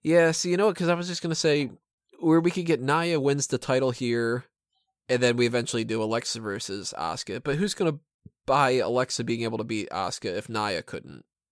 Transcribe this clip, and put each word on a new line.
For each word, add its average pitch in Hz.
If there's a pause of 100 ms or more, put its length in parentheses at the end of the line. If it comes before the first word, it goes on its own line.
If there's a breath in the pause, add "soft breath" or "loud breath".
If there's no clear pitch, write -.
yeah, 165
so 175
you 175
know 202
what? 196
'Cause 175
I 175
was 175
just 175
gonna 165
say, 147 (480)
or 165
we 175
could 175
get 151
Nia 160
wins 139
the 127
title 131
here, 117 (640)
and 123
then 120
we 123
eventually 117
do 110
Alexa 113
versus 101
Asuka. 82
But 143
who's 190
gonna 160 (460)
buy 135
Alexa 123
being 117
able 113
to 107
beat 110
Asuka 92
if 104
Nia 104
couldn't? - (280)